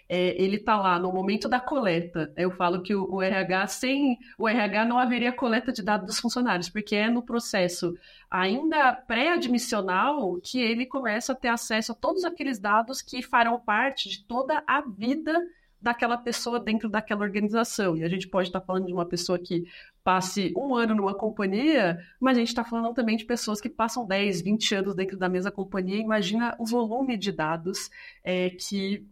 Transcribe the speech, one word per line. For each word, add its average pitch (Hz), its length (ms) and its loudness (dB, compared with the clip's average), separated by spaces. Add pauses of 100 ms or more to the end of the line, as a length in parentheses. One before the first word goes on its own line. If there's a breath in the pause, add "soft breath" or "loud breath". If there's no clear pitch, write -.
é, 180 340 2
ele 196 160 2
tá 214 200 2
lá 190 200 4
no 180 140 0
momento 208 380 0
da 247 100 2
coleta. 170 800 -2
Eu 180 140 2
falo 180 300 0
que 208 140 -2
o, 190 200 -2
o 196 60 0
R 190 140 2
H, 185 320 0
sem 262 500 0 (200 loud breath)
o 220 100 0
R 214 100 4
H 208 280 2
não 240 120 2
haveria 240 360 2
coleta 240 400 0
de 220 100 -6
dados 190 240 0
dos - 140 -4
funcionários, 220 480 0
porque 208 260 -4
é 214 140 2
no 240 120 2
processo 180 760 -2 (340 loud breath)
ainda 262 600 4
pré-admissional 233 1500 0
que - 160 -6
ele 233 280 0
começa 247 480 -2
a - 20 -2
ter 254 140 -2
acesso 233 420 -2
a 226 40 -6
todos 349 280 0
aqueles 302 340 -4
dados 214 440 2
que 254 200 -8
farão 233 380 4
parte 240 480 0
de 196 160 -12
toda 240 420 0
a 277 140 4
vida 285 580 -2 (440 loud breath)
daquela 240 360 0
pessoa 233 420 -4
dentro 220 300 -2
daquela 208 340 0
organização. 208 720 0
E 160 80 -2
a 170 60 0
gente 190 180 -2
pode 190 240 0
tá 190 80 -2
falando 185 280 -2
de 180 60 -6
uma 175 120 0
pessoa 175 340 -2
que 175 240 -2 (400 loud breath)
passe 185 540 0
um 269 180 0
ano 226 180 2
numa 196 200 0
companhia, 208 840 2 (220 loud breath)
mas 254 160 4
a 240 60 4
gente 233 120 0
tá 233 120 -2
falando 233 280 -2
também 226 220 2
de 220 80 -2
pessoas 226 380 -2
que 240 80 -6
passam 233 360 -2
dez, 190 360 0
vinte 208 340 2
anos 190 180 0
dentro 190 220 -2
da 185 140 0
mesma 185 220 0
companhia. 190 500 -2
Imagina 220 580 0
o 233 60 -4
volume 240 500 0
de 196 160 -2
dados, 165 580 -2 (360 loud breath)
é, 180 240 0
que 196 640 -4